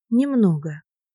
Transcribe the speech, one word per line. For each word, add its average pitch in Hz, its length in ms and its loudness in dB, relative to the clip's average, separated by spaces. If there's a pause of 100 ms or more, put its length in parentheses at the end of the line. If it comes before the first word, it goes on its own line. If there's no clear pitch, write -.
(100)
«Немного», 196 720 0 (320)